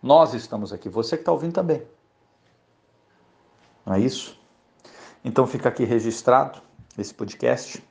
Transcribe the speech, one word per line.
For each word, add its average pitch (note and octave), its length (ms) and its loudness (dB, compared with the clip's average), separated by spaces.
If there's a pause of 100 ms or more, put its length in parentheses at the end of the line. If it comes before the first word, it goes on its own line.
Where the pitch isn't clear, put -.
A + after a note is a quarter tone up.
Nós C#3+ 320 6
estamos G#2+ 360 -8
aqui. G2+ 180 -10
Você A2+ 280 -2
que D#3 60 -8
tá F3 80 0
ouvindo E3 220 -2
também. E3+ 280 0 (2000)
Não G2 120 -4
é G2 40 2
isso? - 400 -4 (840)
Então B2+ 240 2
fica B2 220 -2
aqui B2 140 -4
registrado A#2 760 2 (340)
esse G2+ 180 -8
podcast. - 760 -4